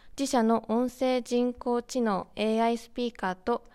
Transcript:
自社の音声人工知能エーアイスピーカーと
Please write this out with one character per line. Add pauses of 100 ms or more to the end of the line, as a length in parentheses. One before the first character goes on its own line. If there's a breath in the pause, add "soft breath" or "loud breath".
(180 loud breath)
自
社
の
音
声
人
工
知
能
エ
ー
ア
イ
ス
ピ
ー
カ
ー
と (100)